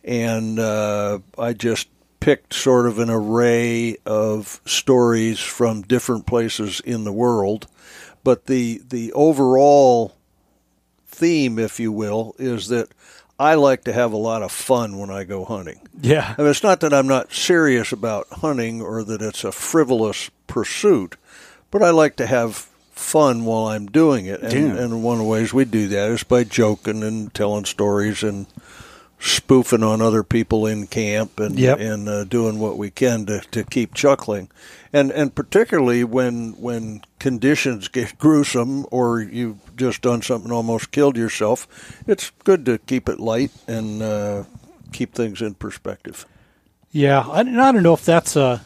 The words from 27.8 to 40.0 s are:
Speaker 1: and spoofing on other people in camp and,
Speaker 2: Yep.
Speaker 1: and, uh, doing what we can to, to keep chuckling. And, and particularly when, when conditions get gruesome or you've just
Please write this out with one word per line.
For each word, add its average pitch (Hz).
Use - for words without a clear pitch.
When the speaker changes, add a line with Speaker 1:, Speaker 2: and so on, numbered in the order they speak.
Speaker 1:
and 101
spoofing -
on 110
other 110
people 110
in 104
camp 107
and, 107
Speaker 2:
Yep. 127
Speaker 1:
and, 107
uh, 104
doing 110
what 107
we 101
can 117
to, 104
to 107
keep -
chuckling. 113
And, 139
and 143
particularly 139
when, 117
when 113
conditions 127
get 117
gruesome 139
or 120
you've 110
just 127